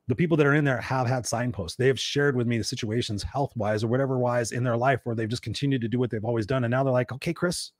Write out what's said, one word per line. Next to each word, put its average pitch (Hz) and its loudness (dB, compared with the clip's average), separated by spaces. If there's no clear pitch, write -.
the 123 0
people 165 2
that 151 6
are 139 6
in 151 4
there 131 2
have 127 -2
had 127 0
signposts. 113 -4
They 127 4
have 131 4
shared 143 0
with 123 0
me 117 2
the 104 -2
situations 110 -4
health-wise 110 -2
or 117 0
whatever 131 0
wise 120 0
in 123 -2
their 117 2
life 127 2
where 117 -4
they've 113 -2
just 117 -4
continued 135 -2
to 117 -2
do 113 0
what 123 0
they've 107 -4
always 117 0
done. 131 0
And 113 0
now 131 2
they're 135 2
like, 123 2
"Okay, 160 -4
Chris, - -4